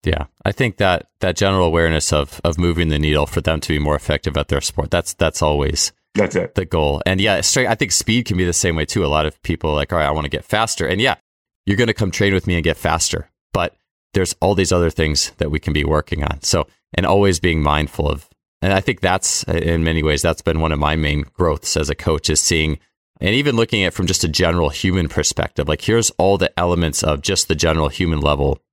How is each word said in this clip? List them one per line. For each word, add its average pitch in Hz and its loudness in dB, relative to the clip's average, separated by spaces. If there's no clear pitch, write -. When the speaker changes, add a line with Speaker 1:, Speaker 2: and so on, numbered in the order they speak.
Speaker 1:
Yeah, 76 -2
I 101 0
think 120 -2
that, 92 0
that 90 -2
general 95 2
awareness 80 2
of, 71 -2
of 82 0
moving 87 0
the 73 0
needle 76 2
for - -4
them 80 0
to - -10
be 76 0
more 73 0
effective 73 -2
at 73 -2
their 71 0
sport, - -4
that's, 87 -2
that's - -2
always 73 0
Speaker 2:
That's 101 0
it. - -4
Speaker 1:
the 95 0
goal. 76 0
And 95 0
yeah, 98 2
straight, 127 0
I 110 2
think 110 -2
speed 113 0
can 87 -2
be 90 2
the 87 0
same 85 0
way 78 0
too. 101 -2
A 73 0
lot 76 2
of - -6
people 80 -2
are 73 0
like, 71 -2
"All 87 0
right, 73 2
I 71 0
wanna 76 -4
get - -6
faster." 107 -2
And 92 0
yeah, 123 2
you're 101 2
gonna 113 2
come 98 0
train 101 2
with 92 0
me 90 0
and 82 0
get 78 0
faster, 82 -2
but 87 -2
there's 92 0
all 98 2
these 92 2
other 87 2
things 78 -2
that 78 -4
we 76 -2
can - -4
be 73 0
working 76 -2
on. 71 -4
So, - 0
and - 0
always 95 4
being 80 2
mindful 73 0
of, 73 -4
and 98 2
I 95 4
think 95 -2
that's, - 0
in 82 0
many 80 0
ways, 76 0
that's 82 0
been 80 0
one 80 0
of 73 -2
my 76 0
main 73 -2
growths 80 -2
as 76 -2
a 76 -4
coach, - -2
is 76 2
seeing, 78 0
and 98 2
even 139 2
looking 113 2
at 90 2
it - -6
from 90 -2
just - 0
a 82 0
general 85 2
human 90 0
perspective, - -2
like, 76 -2
here's 113 2
all 98 2
the - 0
elements 85 0
of 73 0
just - -2
the 82 2
general 80 0
human 82 -2
level 71 0